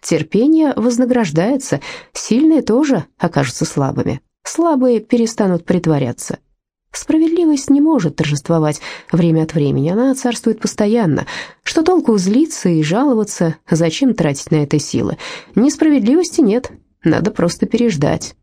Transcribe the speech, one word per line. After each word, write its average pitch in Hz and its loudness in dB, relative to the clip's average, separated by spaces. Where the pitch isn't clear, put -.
Терпение 254 0
вознаграждается, 233 0
сильные 302 2
тоже 254 0
окажутся - -2
слабыми. 135 -2
Слабые 262 0
перестанут 220 0
притворяться. 151 -2
Справедливость 320 0
не 277 4
может 262 2
торжествовать 151 -2
время 160 2
от 156 -10
времени, 139 0
она 247 0
царствует 226 -2
постоянно. 208 0
Что - -2
толку 320 2
злиться 208 0
и 160 2
жаловаться, 202 0
зачем 170 0
тратить - -4
на 160 2
это 147 0
силы? - -4
Несправедливости 285 2
нет, 233 0
надо 170 2
просто - -2
переждать 160 0